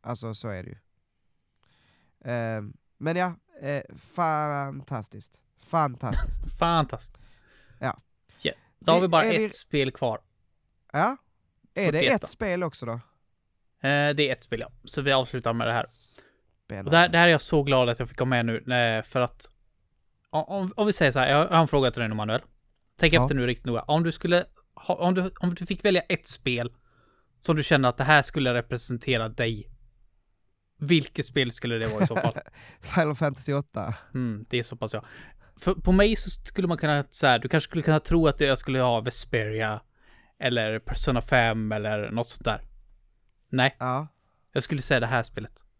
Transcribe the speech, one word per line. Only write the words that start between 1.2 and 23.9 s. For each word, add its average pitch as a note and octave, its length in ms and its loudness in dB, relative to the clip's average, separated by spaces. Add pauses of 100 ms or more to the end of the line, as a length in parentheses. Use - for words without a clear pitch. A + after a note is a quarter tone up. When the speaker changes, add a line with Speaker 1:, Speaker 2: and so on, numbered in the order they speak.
Speaker 1:
Ehm, A2+ 480 -6 (240)
men D#3+ 180 -4
ja, F3+ 180 -2 (280)
eh, C#3+ 200 -6 (320)
fantastiskt. C#3+ 1300 -6 (240)
Fantastiskt. - 920 -2
Speaker 2:
<laughs> - 20 -14
Fantastiskt. E3 600 -2 (600)
Speaker 1:
Ja. B2 220 -6 (400)
Speaker 2:
Ja. - 100 -2 (280)
Då - 120 2
har E3+ 80 6
Speaker 1:
Vi, - 20 4
Speaker 2:
vi F#3 60 2
bara F3 160 6
Speaker 1:
är A3 100 2
Speaker 2:
ett E3 80 2
Speaker 1:
vi G#3+ 80 0
Speaker 2:
spel C#3 420 -2
kvar. A2+ 300 -4 (720)
Speaker 1:
Ja. A3 240 0 (600)
Är F3+ 140 0
det D#3 80 0
Speaker 2:
Fyrtioetta. C3 260 2
Speaker 1:
ett - 60 -8
spel F3+ 320 -4
också C#3+ 220 -8
då? A#2 80 -6
Speaker 2:
Eh, A#2 60 -8 (1160)
det D3+ 40 -2
är C#3 120 2
ett - 120 -8
spel, A2+ 160 -6
ja. - 120 -10 (120)
Så - 180 -8
vi C#3 100 0
avslutar B2+ 420 -2
med A#2 140 -2
det A2+ 60 0
här. A#2 160 -2
Speaker 1:
Spännande. - 960 -16
Speaker 2:
Och C#3 40 0
det E3 60 6
här, F3 120 6
det E3+ 80 2
här E3+ 100 6
är E3+ 40 6
jag D3+ 100 2
så D3 220 2
glad C3 260 4
att A#2+ 100 -4
jag A#2+ 100 -6
fick - 80 -16
komma B2+ 260 2
med - 20 0 (200)
nu, B2 100 -4
eh, A2+ 280 0
för - 180 -4
att - 300 -6 (800)
o-, D#3 120 -4
om, F#3+ 320 -6
om G#3+ 120 2
vi G3+ 60 2
säger C#3+ 180 4
så C3+ 80 0
här, C3 100 4
jag D3+ 180 4
har E3 140 6
en D3+ 60 4
fråga C3+ 240 2
till - 80 -6
dig A2 100 -2
nu, G#2+ 60 -4
Manuel. G#2+ 260 -2 (560)
Tänk E3 160 4
Speaker 1:
Ja. D#3 80 6
Speaker 2:
efter C#3 140 2
nu B2 120 0
riktigt - 180 -4
noga. A#2 160 -2
Om D#3 220 0